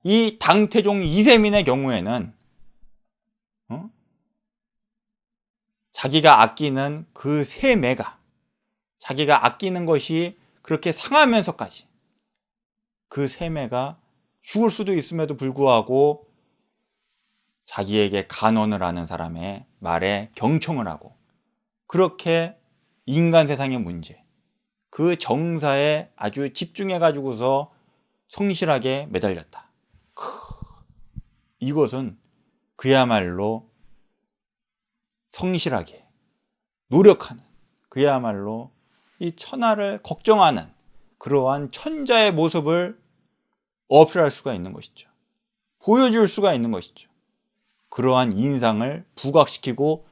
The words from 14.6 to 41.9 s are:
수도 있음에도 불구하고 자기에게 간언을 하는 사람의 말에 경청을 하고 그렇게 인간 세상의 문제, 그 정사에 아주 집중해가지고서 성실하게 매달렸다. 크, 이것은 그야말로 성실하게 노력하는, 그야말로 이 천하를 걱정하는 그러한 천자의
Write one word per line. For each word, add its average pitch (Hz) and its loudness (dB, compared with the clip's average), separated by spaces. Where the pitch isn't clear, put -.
수도 202 -4
있음에도 156 -4
불구하고 135 0
자기에게 101 -2
간언을 107 -2
하는 87 -6
사람의 85 -12
말에 98 -4
경청을 139 -4
하고 - -16
그렇게 170 -2
인간 165 4
세상의 135 -4
문제, 87 -10
그 170 0
정사에 151 -2
아주 127 -6
집중해가지고서 143 -2
성실하게 151 -2
매달렸다. 92 -6
크, - -14
이것은 131 -2
그야말로 110 2
성실하게 165 -6
노력하는, 185 4
그야말로 120 -2
이 170 -8
천하를 208 -4
걱정하는 160 2
그러한 139 -2
천자의 254 0